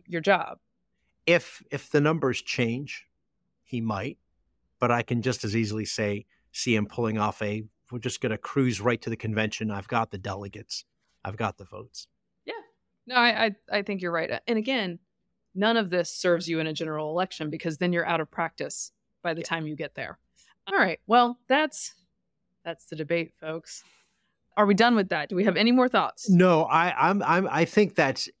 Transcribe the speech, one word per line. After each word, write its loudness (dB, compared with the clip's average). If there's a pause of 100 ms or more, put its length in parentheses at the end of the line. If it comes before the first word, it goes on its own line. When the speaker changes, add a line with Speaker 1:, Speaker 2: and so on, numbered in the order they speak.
Speaker 1:
your -6
job. 0 (640)
Speaker 2:
If, 2
if -8
the 4
numbers 2
change, -4 (580)
he -8
might. -6 (600)
But 2
I 2
can -4
just -2
as -2
easily -2
say, -4 (280)
see 0
him 2
pulling -4
off -2
a, -6 (260)
"We're -10
just -6
gonna -2
cruise 0
right 0
to -8
the -6
convention. -2
I've -8
got 0
the -8
delegates. -12 (400)
I've -10
got -4
the -20
votes." -18 (380)
Speaker 1:
Yeah. -10 (520)
No, -4
I, 4
I, -4 (140)
I 0
think -4
you're -2
right. -2
And 2
again, -2 (540)
none 2
of 0
this 0
serves 2
you -2
in -2
a -4
general -6
election -4
because -6
then 0
you're 0
out 0
of -8
practice -6 (280)
by -2
the -8
Speaker 2:
Yeah. -10
Speaker 1:
time -4
you -8
get -10
there. -10 (500)
All 0
right. 2
Well, 4 (120)
that's, 0 (720)
that's -12
the -14
debate, -4
folks. -12 (720)
Are 4
we 6
done 6
with 2
that? -4
Do -6
we 2
have 2
any 4
more 4
thoughts? 0
Speaker 2:
No, 8
I, 2
I'm, 0
I'm, 2
I 2
think 2
that's 0 (100)